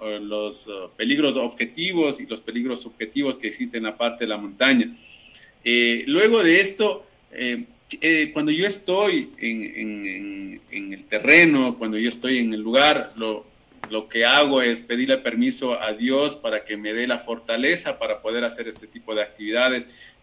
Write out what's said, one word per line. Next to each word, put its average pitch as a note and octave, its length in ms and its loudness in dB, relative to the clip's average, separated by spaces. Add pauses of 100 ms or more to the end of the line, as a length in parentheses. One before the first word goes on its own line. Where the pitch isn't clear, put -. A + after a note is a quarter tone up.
eh, G#2+ 180 -6
los, G#2 460 -6
eh, A2 40 -14 (260)
peligros C3+ 400 2
objetivos C#3+ 840 -2
y C#3 60 -12
los - 140 -10
peligros A#2+ 420 -6
subjetivos B2+ 560 -4
que C3+ 100 -6
existen B2 300 -8
en A2 60 -6
la G#2+ 120 -6
parte A#2 280 -2
de A2 40 -4
la G#2+ 100 -4
montaña. A2+ 540 2 (720)
Eh, A#2+ 420 2
luego G#3 360 4
de F3 180 6
esto, G3 460 -2 (260)
eh, B2 320 -6 (360)
eh, D#3 320 2
cuando D3+ 180 0
yo E3+ 160 2
estoy F#3+ 720 0
en, A2+ 240 -4
en, G#2+ 440 -8
en, G2 540 -10 (120)
en G2 200 -10
el F#2+ 120 -14
terreno, C3+ 760 4
cuando A2 180 -4
yo A2+ 120 0
estoy B2 300 -2
en A2+ 140 0
el G#2+ 80 -4
lugar, C3+ 560 4
lo, A2 300 -6 (440)
lo G#2+ 180 -6
que A#2 160 2
hago C3+ 380 6
es A#2 180 2
pedirle C3 380 0
permiso B2 640 -2
a A2 120 -2
Dios C3+ 420 0
para A2 300 -4
que G#2+ 120 -8
me G#2+ 160 -6
dé A#2 140 -2
la A#2+ 120 -2
fortaleza C3 800 -4
para A2 220 -4
poder A#2 240 -2
hacer A#2 240 -6
este A2 180 -16
tipo A2 280 -12
de G#2+ 80 0
actividades, A#2 640 -2 (360)